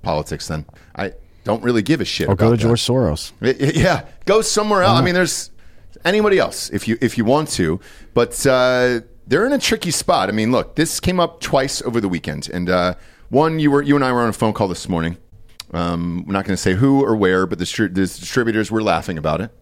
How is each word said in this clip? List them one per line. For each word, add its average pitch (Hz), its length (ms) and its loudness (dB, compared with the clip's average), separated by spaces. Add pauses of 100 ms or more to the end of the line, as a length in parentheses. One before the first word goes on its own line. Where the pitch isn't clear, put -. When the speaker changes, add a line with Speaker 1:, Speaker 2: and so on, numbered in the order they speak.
Speaker 1:
politics 78 440 -4
then. 78 180 -8 (300)
I 95 160 -6 (320)
don't 107 200 -2
really 120 180 2
give 135 180 0
a 98 60 -4
shit - 240 -4
Speaker 2:
Or - 20 4
Speaker 1:
about 87 80 0
Speaker 2:
go 113 120 6
to 120 40 4
Speaker 1:
that. 107 80 -2
Speaker 2:
George 117 180 2
Soros. 117 600 0
Speaker 1:
Y-, 127 180 2
y-, 139 160 0
yeah, 160 300 2 (180)
go 208 180 4
somewhere 208 420 2
else. 196 80 4
Speaker 2:
Why - 20 4
Speaker 1:
I 170 60 4
Speaker 2:
not? 170 40 2
Speaker 1:
mean, 180 120 0
there's - 360 -2 (540)
anybody 202 340 4
else - 300 -2
if - 180 -4
you, 110 140 0
if 120 160 0
you 117 80 2
want 143 240 2
to, 82 320 0 (320)
but, 120 340 0
uh, 127 540 2 (260)
they're 175 180 2
in 269 60 0
a 277 80 2
tricky - 320 -2
spot. 123 380 0
I - 20 -2
mean, 110 220 0
look, - 240 -2
this 160 240 -2
came 180 180 0
up 170 220 -2
twice 139 400 -2
over 117 180 -2
the 101 80 -2
weekend, 80 460 -6
and, 87 160 -4
uh, 90 240 2 (380)
one, 160 280 2
you 151 100 4
were, 143 140 4
you 143 120 2
and 139 80 2
I 127 80 0
were 123 120 2
on 113 60 2
a 101 40 -4
phone 107 200 0
call 104 140 0
this 90 220 -8
morning. 85 260 -2 (560)
Um, 85 540 -4
we're 95 80 -6
not 98 120 -2
gonna 95 120 -2
say 92 160 0
who 139 320 4
or 113 100 2
where, 92 300 2
but 85 140 -8
the 87 60 -2
stri-, 98 280 -2
the 95 80 0
distributors 107 680 -2
were 110 100 0
laughing 85 380 -2
about 78 200 -2
it. 110 120 -8 (100)